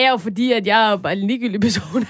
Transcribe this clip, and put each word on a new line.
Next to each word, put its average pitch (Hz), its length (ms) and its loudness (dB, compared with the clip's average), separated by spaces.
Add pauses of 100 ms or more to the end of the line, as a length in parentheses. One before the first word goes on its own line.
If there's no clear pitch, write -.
jeg 262 100 4
jo, 254 60 2
fordi 220 340 -2
at 226 160 0
jeg 214 240 4
er 202 60 0
bare 156 160 -4
en 196 140 -2
ligegyldig 233 340 -2
person, 202 480 -2